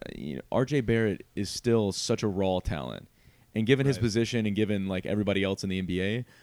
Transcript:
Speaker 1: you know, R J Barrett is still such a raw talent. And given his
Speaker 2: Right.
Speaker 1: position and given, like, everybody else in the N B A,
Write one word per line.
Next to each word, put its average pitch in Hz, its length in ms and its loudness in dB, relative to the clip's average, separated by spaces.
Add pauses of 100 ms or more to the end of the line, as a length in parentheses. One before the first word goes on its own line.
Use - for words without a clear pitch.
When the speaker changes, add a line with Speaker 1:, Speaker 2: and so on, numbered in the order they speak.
(140)
Speaker 1:
you 69 220 -8
know, - 60 -8 (100)
R 127 120 2
J 135 180 0
Barrett 113 520 2
is 101 160 -4
still 113 400 2
such - 320 -2
a 110 60 2
raw 92 320 0
talent. 62 480 -6 (480)
And 110 100 0
given 135 200 4
his 139 100 2
Speaker 2:
Right. 101 60 -4
Speaker 1:
position 113 440 2
and 104 80 0
given, 98 320 0
like, 92 200 -4
everybody 98 360 0
else 98 220 -2
in 95 60 -2
the 92 80 -2
N 92 80 -2
B 90 160 0
A, 110 220 -2 (180)